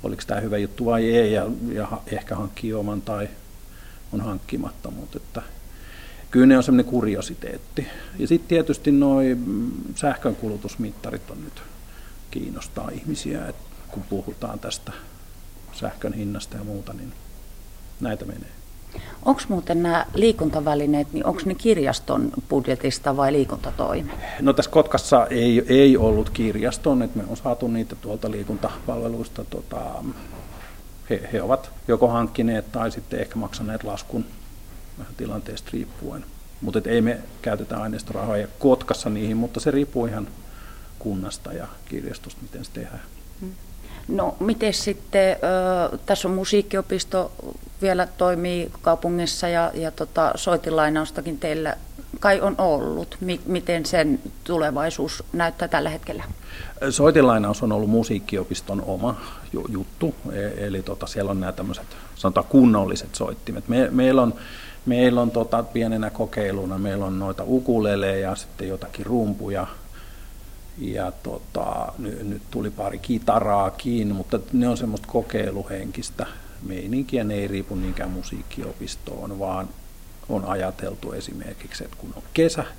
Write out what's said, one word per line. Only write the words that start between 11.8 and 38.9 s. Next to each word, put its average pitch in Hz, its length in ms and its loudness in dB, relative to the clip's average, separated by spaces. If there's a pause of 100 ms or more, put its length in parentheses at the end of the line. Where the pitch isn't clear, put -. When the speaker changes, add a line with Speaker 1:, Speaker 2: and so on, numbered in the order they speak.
Speaker 1:
kiinnostaa - 600 -8
ihmisiä, - 560 -4
et - 100 -10 (340)
kun 101 200 -8
puhutaan 107 480 -6
tästä - 340 -8 (800)
sähkön - 400 -4
hinnasta 101 440 -6
ja 104 80 -8
muuta, 104 280 -8
niin - 200 -10 (880)
näitä 107 240 -4
menee. - 260 -10 (720)
Speaker 2:
Onks 269 240 2
muuten 175 340 2
nää 170 320 4
liikuntavälineet, 147 1000 4
niin - 140 0
onks 180 200 0
ne 190 80 2
kirjaston 139 760 4 (180)
budjetista 135 680 2
vai 139 160 4
liikuntatoimen? - 840 0 (260)
Speaker 1:
No 135 120 6
tässä - 180 4
Kotkassa 135 600 6
ei, 120 380 6
ei 131 280 12
ollut 107 340 6
kirjaston, 113 720 2
et 110 120 -2
me 104 140 0
on 107 80 -4
saatu 123 320 -2
niitä 113 280 -2
tuolta 107 340 -4
liikuntapalveluista, 113 1120 -4
tota, - 600 -8 (1080)
he, 101 220 -2
he 104 100 0
ovat 127 280 0 (180)
joko 117 200 6
hankkineet 113 640 2
tai 113 180 0
sitten - 300 -6
ehkä - 160 -6
maksaneet 110 480 -6
laskun 107 400 -6 (720)
vähän - 180 -12
tilanteesta 110 560 -8
riippuen. - 520 -8 (360)
Mut - 160 -2
et 107 100 0
ei 117 140 6
me 113 180 4 (240)
käytetä 110 360 -2
aineistorahoja 107 680 -2 (100)
Kotkassa - 520 4